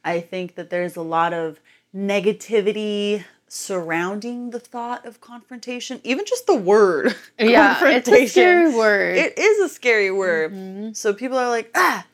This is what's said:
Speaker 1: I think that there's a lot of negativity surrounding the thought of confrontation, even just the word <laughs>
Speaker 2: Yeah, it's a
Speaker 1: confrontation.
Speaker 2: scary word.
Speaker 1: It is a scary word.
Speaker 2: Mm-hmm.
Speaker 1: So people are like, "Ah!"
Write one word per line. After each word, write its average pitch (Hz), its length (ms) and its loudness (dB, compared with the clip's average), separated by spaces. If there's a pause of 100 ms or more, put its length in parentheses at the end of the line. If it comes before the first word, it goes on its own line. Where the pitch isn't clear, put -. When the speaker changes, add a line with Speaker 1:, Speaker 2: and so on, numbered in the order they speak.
Speaker 1:
I 170 180 -4
think 180 340 -10
that 175 140 -14
there's 175 260 -4
a 170 60 -10
lot 165 320 -2
of 160 260 -6 (360)
negativity 208 1300 -2 (260)
surrounding 196 1000 -6
the 233 80 -10
thought 240 460 -12
of 233 160 -18
confrontation, 240 840 -14
even 277 220 -4
just 494 220 -6
the 370 80 4
word 202 600 2 (120)
<laughs> - 120 -20
Speaker 2:
Yeah, 220 340 6
it's - 80 -2
a 349 40 2
Speaker 1:
confrontation. 247 440 4
Speaker 2:
scary 349 460 4
word. 202 420 2
Speaker 1:
It 311 220 0
is 415 200 4
a 349 140 0
scary 214 380 0
word. 175 420 -2
Speaker 2:
Mm-hmm. 196 400 -12
Speaker 1:
So 214 200 -2
people 247 240 -6
are 247 120 0
like, 233 240 -4
"Ah!" 277 400 0